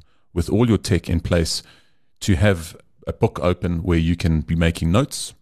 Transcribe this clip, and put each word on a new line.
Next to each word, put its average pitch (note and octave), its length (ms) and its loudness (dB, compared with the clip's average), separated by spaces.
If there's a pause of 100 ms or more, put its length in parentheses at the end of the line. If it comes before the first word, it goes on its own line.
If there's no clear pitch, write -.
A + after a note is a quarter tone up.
(360)
with - 160 -2
all A#2 180 4
your G#2 100 4
tech - 300 -2
in F2 120 0
place E2+ 420 -2 (580)
to G2+ 140 0
have F2 420 0 (300)
a - 60 -6
book - 280 -2
open F2 420 -2
where E2+ 160 2
you E2 180 2
can D#2+ 260 0
be E2+ 120 -4
making E2 380 0
notes, - 500 -2